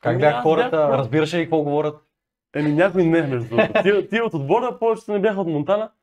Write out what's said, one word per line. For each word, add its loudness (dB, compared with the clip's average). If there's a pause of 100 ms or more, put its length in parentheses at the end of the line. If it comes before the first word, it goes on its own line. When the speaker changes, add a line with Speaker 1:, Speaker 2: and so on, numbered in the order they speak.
Speaker 1:
Как -2
Speaker 2:
Ами 0
Speaker 1:
бяха 4
Speaker 2:
аз -6
Speaker 1:
хората? 2 (180)
Speaker 2:
бях, 2
Speaker 1:
Разбираше 0
ли 0
какво 0
говорят? -2 (600)
Speaker 2:
Еми 0
някой 2
не, 2
между -4
другото. 0
Speaker 1:
<laughs> 2
Speaker 2:
Тия, 2
тия 0
от -4
отбора, -2
повечето -2
не 0
бяха 0
от -2
Монтана -2 (120)